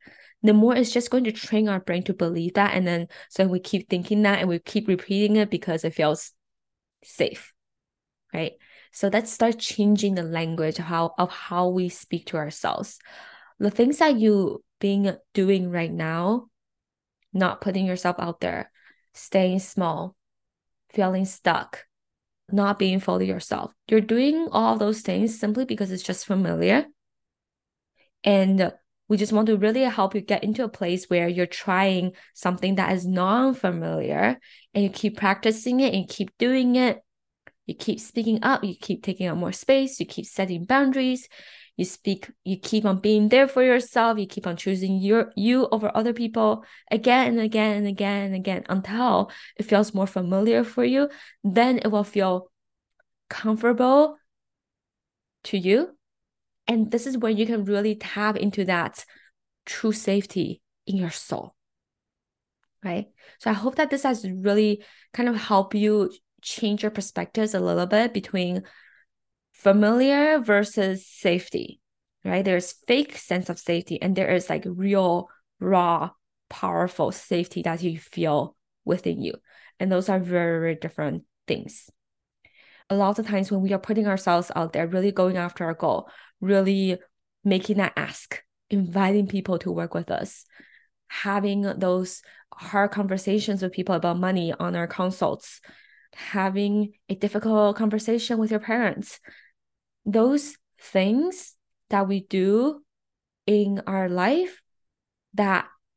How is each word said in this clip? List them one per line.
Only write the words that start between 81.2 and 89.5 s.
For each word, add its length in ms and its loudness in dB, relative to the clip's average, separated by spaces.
things. 440 -8
A 60 0
lot 220 2
of 80 -2
times 240 -2
when 120 0
we 100 0
are 60 0
putting 280 0
ourselves 480 0
out 180 -4
there, 140 -2
really 260 0
going 240 2
after 280 -6
our 100 -4
goal, 340 -2
really 580 2
making 320 2
that 200 0
ask, 460 -8
inviting 600 2
people 320 -4